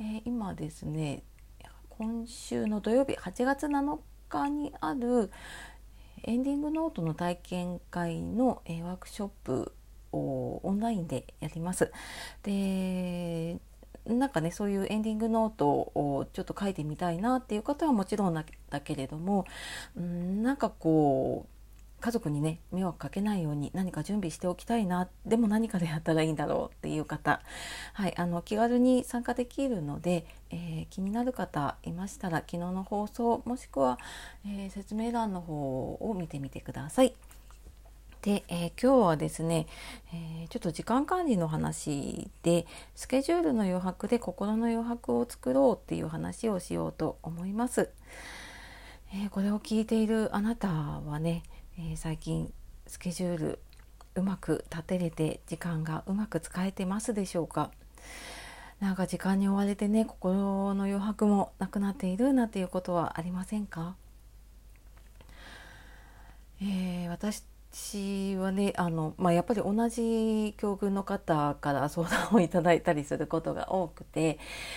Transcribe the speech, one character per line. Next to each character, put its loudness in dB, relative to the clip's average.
え -8
ー、 -6
今 -4
で -6
す -16
ね、 -2
今 -4
週 -2
の 2
土 2
曜 6
日、 -2
八 -4
月 2
七 0
日 0
に -2
あ -2
る 2
エ 0
ン 2
デ 0
ィ 2
ン 0
グ 0
ノ 0
ー -6
ト -4
の 0
体 0
験 -6
会 -2
の、 0
え -6
ー、 -6
ワ -6
ー -6
ク -18
シ -8
ョ -2
ッ -10
プ -2
を -4
オ 0
ン 0
ラ 0
イ 0
ン -2
で -6
や -6
り -6
ま -2
す。 2
で、 -2
な 4
ん -6
か 0
ね、 2
そ -4
う 2
い 2
う 0
エ 2
ン 0
デ 0
ィ 0
ン -2
グ 0
ノ 4
ー -6
ト 4
を 2
ち -4
ょ -4
っ -6
と -6
書 0
い 0
て -4
み -4
た 0
い -2
な 2
っ -2
て -4
い 0
う -2
方 0
は 6
も 4
ち 0
ろ 4
ん 2
だ -2
け -4
れ -2
ど -8
も、 2
う -4
ん、 -2
な 2
ん -2
か 0
こ 4
う、 -20
家 0
族 0
に 0
ね、 0
迷 0
惑 -2
か -10
け -4
な 2
い 2
よ 0
う 0
に -2
何 0
か -4
準 0
備 -2
し -10
て -2
お 2
き -12
た 2
い 2
な、 0
で 4
も 4
何 2
か -2
ら 2
や 0
っ -2
た 2
ら 6
い 4
い 2
ん 0
だ 0
ろ 0
う -
っ -20
て -6
い 0
う -2
方、 0
は -2
い、 -2
あ 0
の、 0
気 -4
軽 4
に 8
参 -4
加 0
で 0
き -2
る 0
の -4
で、 2
え -6
ー、 -8
気 -8
に 0
な 0
る 0
方 -4
い -6
ま -6
し -12
た -4
ら、 0
昨 -6
日 -4
の -4
放 -2
送、 0
も -4
し -16
く -2
は、 4
え -6
ー、 -8
説 -8
明 -2
欄 0
の -4
方 -4
を -2
見 -4
て -8
み -6
て -10
く -10
だ -8
さ 6
い。 6
で、 2
え -2
ー、 -6
今 8
日 8
は 6
で 0
す -6
ね、 2
え -10
ー、 -12
ち -6
ょ -
っ -4
と 0
時 -6
間 2
管 0
理 6
の 2
話 -2
で、 6
ス -12
ケ 4
ジ 2
ュ 4
ー 2
ル 4
の 4
余 2
白 -2
で 4
心 -2
の 2
余 2
白 0
を 2
作 -4
ろ 6
う 0
っ -18
て -4
い -2
う -2
話 -4
を 0
し -6
よ 0
う -6
と -4
思 -6
い -4
ま 0
す。 2
え -4
ー、 -6
こ 0
れ 2
を 2
聞 2
い 2
て 4
い 6
る 2
あ 2
な 2
た 0
は -2
ね、 0
え -6
ー、 -6
最 -4
近 -4
ス -14
ケ -4
ジ -4
ュ 0
ー -6
ル -2
う 2
ま 0
く 0
立 -6
て 0
れ 0
て 0
時 -6
間 -2
が -4
う -2
ま 0
く -2
使 -2
え -2
て -4
ま 0
す -2
で 0
し -2
ょ 2
う -2
か？ -2
な 2
ん 0
か 2
時 -2
間 2
に 4
追 4
わ 4
れ 2
て 0
ね、 6
心 2
の 0
余 0
白 2
も 6
な 0
く -4
な 2
っ -8
て -2
い 0
る 4
な 6
ん -10
て -4
い 2
う -2
こ 0
と -2
は 0
あ -4
り -6
ま -4
せ -4
ん -4
か？ -6
え -2
ー、 -4
私 -4
は 2
ね、 2
あ 2
の、 0
ま 6
あ、 8
や 8
っ -8
ぱ 2
り 2
同 2
じ 2
境 0
遇 0
の 0
方 2
か 0
ら 2
相 0
談 2
を 10
い 6
た 4
だ 8
い 6
た 4
り 2
す 0
る -2
こ 0
と -2
が -4
多 2
く -16
て、 0